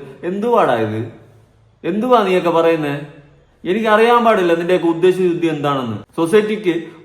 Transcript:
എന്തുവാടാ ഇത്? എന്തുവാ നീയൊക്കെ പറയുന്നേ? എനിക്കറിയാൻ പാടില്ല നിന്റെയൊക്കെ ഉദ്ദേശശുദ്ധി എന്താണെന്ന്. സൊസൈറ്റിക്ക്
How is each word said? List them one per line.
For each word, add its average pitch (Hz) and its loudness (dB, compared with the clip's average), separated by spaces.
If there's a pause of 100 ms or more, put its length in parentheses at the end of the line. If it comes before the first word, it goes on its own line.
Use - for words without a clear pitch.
(240)
എന്തുവാടാ 196 0
ഇത്? 110 -4 (720)
എന്തുവാ 220 2
നീയൊക്കെ 180 0
പറയുന്നേ? 160 0 (640)
എനിക്കറിയാൻ 220 2
പാടില്ല 190 2
നിന്റെയൊക്കെ 170 0
ഉദ്ദേശശുദ്ധി 170 0
എന്താണെന്ന്. 139 -4 (200)
സൊസൈറ്റിക്ക് 180 0 (220)